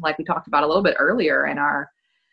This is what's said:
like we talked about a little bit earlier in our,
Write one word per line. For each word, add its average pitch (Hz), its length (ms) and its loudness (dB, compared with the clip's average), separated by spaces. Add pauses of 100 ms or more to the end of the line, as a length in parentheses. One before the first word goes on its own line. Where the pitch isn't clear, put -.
like 156 160 -2
we 160 80 -8
talked 165 220 -4
about 143 160 2
a 151 40 2
little 175 160 2
bit 165 160 2
earlier 151 460 2
in 143 140 -4
our, 143 300 -2 (440)